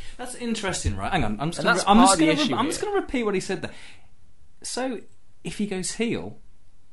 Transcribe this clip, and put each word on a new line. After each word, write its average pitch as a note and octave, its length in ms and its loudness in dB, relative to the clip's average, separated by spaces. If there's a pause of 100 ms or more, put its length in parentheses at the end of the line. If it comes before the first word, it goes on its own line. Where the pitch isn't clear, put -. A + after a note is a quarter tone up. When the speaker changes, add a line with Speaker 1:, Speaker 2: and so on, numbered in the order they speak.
(180)
Speaker 1:
That's B3 180 -10
interesting, A3 600 -2
right? G#2 160 -2
Hang F3 120 2
on, G#2 160 0
I'm D3 100 0
just E3+ 100 -4
Speaker 2:
And - 60 -2
Speaker 1:
gonna, A3+ 120 4
Speaker 2:
that's - 120 2
Speaker 1:
I'm G#3 80 10
Speaker 2:
part A#3+ 120 10
Speaker 1:
just - 40 8
Speaker 2:
of D#4+ 60 6
the D#4+ 80 6
Speaker 1:
gonna - 100 4
re-, D4+ 80 2
Speaker 2:
issue - 100 0
Speaker 1:
I'm A3+ 100 2
Speaker 2:
here. D#4+ 60 0
Speaker 1:
just - 100 -4
gonna G4+ 140 0
repeat C4+ 280 0
what G#3 100 2
he F#3+ 80 0
said F#3 200 -4
there. - 100 -6 (880)
So, B3 400 -4 (420)
if - 140 -6
he G#3+ 80 0
goes F#3 280 -4
heel, A#2+ 440 -2 (560)